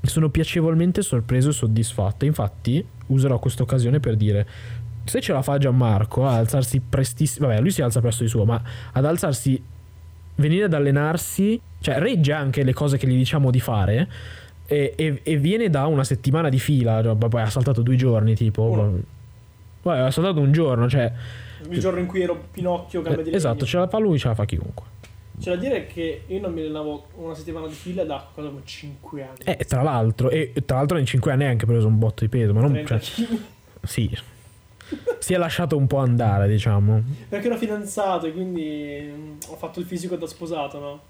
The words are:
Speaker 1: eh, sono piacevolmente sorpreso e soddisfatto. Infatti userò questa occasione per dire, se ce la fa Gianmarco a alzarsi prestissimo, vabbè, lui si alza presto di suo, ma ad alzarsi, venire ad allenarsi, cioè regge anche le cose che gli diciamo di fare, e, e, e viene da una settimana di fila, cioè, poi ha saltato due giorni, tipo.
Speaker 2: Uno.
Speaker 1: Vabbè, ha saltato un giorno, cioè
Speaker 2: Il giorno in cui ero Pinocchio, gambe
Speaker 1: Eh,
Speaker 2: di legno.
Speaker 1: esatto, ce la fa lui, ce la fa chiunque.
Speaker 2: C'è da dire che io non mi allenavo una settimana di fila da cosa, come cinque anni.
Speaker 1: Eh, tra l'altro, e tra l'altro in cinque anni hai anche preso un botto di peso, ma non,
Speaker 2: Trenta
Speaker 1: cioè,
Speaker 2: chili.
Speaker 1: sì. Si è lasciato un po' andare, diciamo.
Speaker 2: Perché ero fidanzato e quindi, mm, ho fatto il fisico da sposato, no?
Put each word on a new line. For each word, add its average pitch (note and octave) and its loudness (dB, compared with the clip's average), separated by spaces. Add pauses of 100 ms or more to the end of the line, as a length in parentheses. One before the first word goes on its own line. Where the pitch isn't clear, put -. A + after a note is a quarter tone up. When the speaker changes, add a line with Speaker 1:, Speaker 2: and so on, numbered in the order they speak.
Speaker 1:
eh, - 0
sono D#3+ 2
piacevolmente E3 2
sorpreso B2+ 2
e D3+ 2
soddisfatto. A2 0
Infatti B2+ 0 (240)
userò C3+ 4
questa - -2
occasione B2+ 2
per A#2+ 0
dire, G#2 2 (560)
se - -2
ce - -2
la C3+ 2
fa C#3+ 0
Gianmarco B2 2
a B2+ 2
alzarsi B2 2
prestissimo, C#3 0
vabbè, G#2+ 2
lui F3 2
si D#3+ -2
alza A#2+ 2
presto A#2 0
di A2+ 0
suo, A2 2
ma A2+ 2 (320)
ad C3+ 0
alzarsi, C#3+ 0 (760)
venire D#3 2
ad F3 2
allenarsi, D3+ 2 (220)
cioè - 0
regge F3 2
anche C#3+ 0
le C3 4
cose C#3+ 2
che - 0
gli B2+ 4
diciamo C3 4
di B2 4
fare, A2 2 (560)
e, C#3+ 0
e, D#3 -2
e D#3 0
viene G3 2
da C#3+ 2
una D3 2
settimana C3+ 2
di C3 2
fila, A#2 2
cioè, A2+ 2
poi A#2 2
ha G#2+ 0
saltato A#2 2
due B2+ 4
giorni, A2+ 4
tipo. G#2+ 2
Speaker 2:
Uno. G#2+ 2 (840)
Speaker 1:
Vabbè, E3 0
ha D#3+ 2
saltato E3 0
un C#3 4
giorno, C3 4
cioè B2+ 2 (560)
Speaker 2:
Il F3 -4
giorno F3+ 0
in F3+ -2
cui F#3 -4
ero E3+ -2 (120)
Pinocchio, F3+ -4
gambe D#3+ -2
Speaker 1:
Eh, - -4
Speaker 2:
di - -4
legno. E3 -2
Speaker 1:
esatto, C3+ 0
ce F3+ -2
la F3+ 2
fa A3 -2
lui, G3 2
ce C3 -2
la A2+ 0
fa G#2+ 0
chiunque. - -6 (540)
Speaker 2:
C'è - -8
da F3+ 0
dire G#3+ -2
che D#3+ -8
io F#3+ -6
non F#3+ -6
mi D#3+ -6
allenavo D3+ -8
una E3 -12
settimana D#3+ -12
di D3+ -10
fila F3+ -6
da D3 -8
cosa, D3+ -12
come C#3 -14
cinque C#3+ -16
anni. C3 -18
Speaker 1:
Eh, - -4
tra B2+ 0
l'altro, B2 2
e - 0 (120)
tra C3 -2
l'altro D3 0
in C3+ 2
cinque C3 0
anni C3+ 2
hai C3+ 0
anche A2 0
preso A2+ 4
un A2 4
botto A2 0
di G#2+ 0
peso, A2+ 2
ma A2 4
non, C#3+ 4
Speaker 2:
Trenta B2 0
Speaker 1:
cioè, - -4
Speaker 2:
chili. A3+ -4 (380)
Speaker 1:
sì. - -2 (1000)
Si - -4
è F3+ 2
lasciato E3 -2
un C#3 2
po' C#3 0
andare, A#2 2
diciamo. G#2 2 (260)
Speaker 2:
Perché G3+ -4
ero A#3 0
fidanzato G3+ -2
e D#3 -6
quindi, D3+ -8
mm, D3+ -14 (180)
ho D#3+ -14
fatto E3 -12
il F3 -8
fisico F3 -8
da E3 -8
sposato, D#3 -8
no? C#3+ -12 (100)